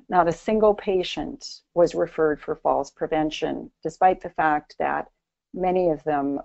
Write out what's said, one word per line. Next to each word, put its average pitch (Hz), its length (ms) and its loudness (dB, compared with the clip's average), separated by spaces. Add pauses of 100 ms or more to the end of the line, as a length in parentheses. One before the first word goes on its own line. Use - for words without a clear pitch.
not 180 200 4
a 170 40 2
single 214 420 2
patient - 880 -4 (120)
was 170 200 4
referred 160 460 0
for - 160 -6
falls 139 360 0
prevention, 156 760 -4 (140)
despite 185 380 2
the 180 80 -12
fact 151 500 -2
that 147 300 -4 (440)
many 180 360 0
of 147 160 -2
them 143 400 -2